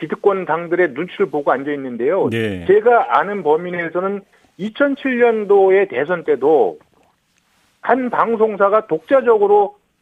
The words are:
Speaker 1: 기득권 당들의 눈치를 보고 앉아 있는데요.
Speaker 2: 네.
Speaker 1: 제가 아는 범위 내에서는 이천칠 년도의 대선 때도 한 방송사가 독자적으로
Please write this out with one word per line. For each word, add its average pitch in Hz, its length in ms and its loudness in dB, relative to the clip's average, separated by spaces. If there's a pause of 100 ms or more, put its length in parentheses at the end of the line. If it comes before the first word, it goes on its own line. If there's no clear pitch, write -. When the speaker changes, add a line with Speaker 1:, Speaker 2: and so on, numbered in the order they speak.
Speaker 1:
기득권 190 460 -2
당들의 170 460 -2
눈치를 175 340 -4
보고 147 260 -2
앉아 143 200 -4
있는데요. 135 580 -4
Speaker 2:
네. 107 360 -4
Speaker 1:
제가 214 520 2
아는 190 240 -2
범위 160 300 0
내에서는 180 500 -6 (340)
이천칠 262 640 -2
년도의 202 680 4
대선 156 360 -4
때도 131 540 2 (1000)
한 254 300 -2
방송사가 208 760 0
독자적으로 208 880 2 (260)